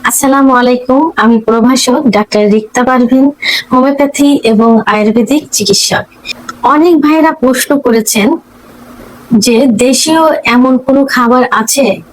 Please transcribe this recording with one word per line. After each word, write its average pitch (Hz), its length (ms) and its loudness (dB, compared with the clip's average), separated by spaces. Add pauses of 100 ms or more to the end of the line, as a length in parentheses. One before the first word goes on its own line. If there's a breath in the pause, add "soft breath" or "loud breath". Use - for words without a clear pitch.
আসসালামু 269 500 2
আলাইকুম, 254 600 0
আমি 233 260 2
প্রভাষক 247 680 0
ডাক্তার 208 440 0
রিক্তা 214 320 -2
পারভিন, 254 480 2 (400 loud breath)
হোমিওপ্যাথি 277 720 0
এবং 226 420 2
আয়ুর্বেদিক 214 640 0
চিকিৎসক। - 520 -2 (600 loud breath)
অনেক 302 380 2
ভাইরা 311 300 2
প্রশ্ন 262 480 -2
করেছেন 226 580 -2 (960)
যে 226 340 2
দেশীয় 254 540 0 (240)
এমন 247 320 2
কোনো 269 280 0
খাবার 254 460 0
আছে 226 500 -2 (120)